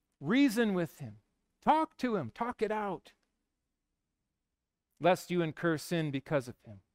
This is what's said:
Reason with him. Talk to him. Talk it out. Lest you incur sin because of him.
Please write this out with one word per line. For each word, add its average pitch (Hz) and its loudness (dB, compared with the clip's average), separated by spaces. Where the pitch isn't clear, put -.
Reason 226 4
with 175 -2
him. 110 -16
Talk 311 2
to 240 -2
him. 127 -4
Talk 233 -6
it 208 -2
out. 202 -6
Lest 175 2
you 175 2
incur 165 0
sin 160 -2
because 135 -4
of 113 -14
him. 104 -20